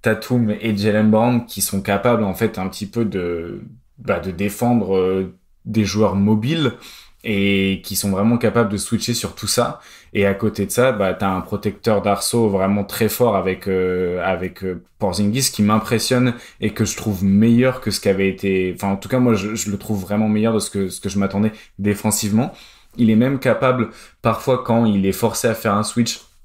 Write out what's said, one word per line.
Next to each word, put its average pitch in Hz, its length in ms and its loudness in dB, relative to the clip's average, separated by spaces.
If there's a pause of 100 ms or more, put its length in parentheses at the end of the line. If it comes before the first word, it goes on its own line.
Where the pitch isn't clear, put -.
Tatum 117 500 0
et 104 260 -2
Jaylen 107 340 4
Brown, 117 340 4
qui - 160 -8
sont 98 200 -2
capables, 110 420 2
en 98 120 -2
fait, 110 220 -2
un 95 120 -6
petit - 160 -10
peu 117 180 -4
de, 87 580 -4 (360)
bah, 90 220 -4
de 90 120 -6
défendre, 101 640 0
euh, 92 400 0 (300)
des 110 200 0
joueurs 98 300 0
mobiles 110 580 2 (500)
et 98 600 0
qui 98 120 -8
sont 101 160 -2
vraiment 110 260 2
capables 113 340 2
de 104 60 -2
switcher 117 360 -4
sur 98 220 -6
tout 110 120 -10
ça. - 340 -2 (320)
Et 98 120 2
à 98 80 2
côté 101 320 -2
de 95 60 -10
ça, 127 220 2
bah, 95 200 0
t'as 98 160 -2
un 92 120 -2
protecteur 101 600 -2
d'arceau 104 460 0
vraiment 98 380 0
très 107 240 -2
fort 117 260 2
avec, 92 320 -2
euh, 92 560 0
avec, 92 400 -4
euh, 90 200 -6 (160)
Porzingis 104 540 0
qui - 80 -2
m'impressionne 117 760 2 (260)
et 107 100 -2
que 110 140 -2
je - 100 -6
trouve 95 300 -4
meilleur 117 560 4
que 107 100 -4
ce - 80 -4
qu'avait 98 300 2
été, 92 460 0
enfin, 101 140 -4
en 98 80 -2
tout 98 120 -12
cas, 127 100 0
moi, 123 140 4
je, 104 220 -2
je 107 140 -6
le 98 80 -4
trouve 101 240 -6
vraiment 104 280 -2
meilleur 107 240 2
de 110 60 2
ce - 100 -6
que, 98 200 -4
ce - 120 -12
que 101 80 -6
je 101 100 -2
m'attendais 101 320 0 (280)
défensivement. 104 720 0 (440)
Il 117 120 4
est 110 60 4
même 127 240 2
capable, 123 500 0 (320)
parfois, 123 420 0
quand 117 220 2
il 101 200 2
est 98 60 2
forcé 110 360 -2
à 110 60 2
faire 107 220 -2
un 104 80 0
switch - 380 -2 (240)